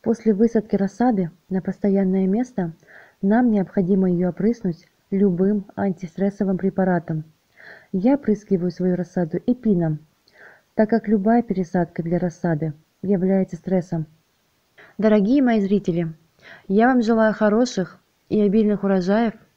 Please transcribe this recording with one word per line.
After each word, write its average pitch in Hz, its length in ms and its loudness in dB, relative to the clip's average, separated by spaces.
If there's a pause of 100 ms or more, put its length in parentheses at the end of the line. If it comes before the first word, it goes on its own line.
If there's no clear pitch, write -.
После 220 320 0
высадки 220 420 0
рассады 190 560 -2 (160)
на 185 120 -2
постоянное 190 680 0
место 190 460 -4 (480)
нам 226 280 2
необходимо 190 580 0
её 180 200 0
опрыснуть 180 580 -4 (240)
любым 196 540 0 (100)
антистрессовым 196 840 -4
препаратом. 180 680 -2 (680)
Я 208 240 2
опрыскиваю 202 560 -2
свою 180 240 -2
рассаду 175 440 -4
эпином, 175 600 0 (760)
так 214 160 2
как 226 180 0
любая 220 340 2
пересадка 175 600 -4
для 170 160 -2
рассады 165 520 -4 (300)
является 190 540 0
стрессом. 170 500 -4 (920)
Дорогие 214 460 2
мои 233 180 2
зрители, 185 540 -2 (540)
я 214 180 4
вам 254 160 2
желаю 220 320 2
хороших 214 640 0 (300)
и 214 120 0
обильных 208 440 2
урожаев. 196 500 0 (220)